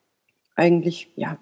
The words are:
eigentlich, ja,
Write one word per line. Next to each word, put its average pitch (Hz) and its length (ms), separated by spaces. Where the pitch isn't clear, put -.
eigentlich, 170 600
ja, 156 260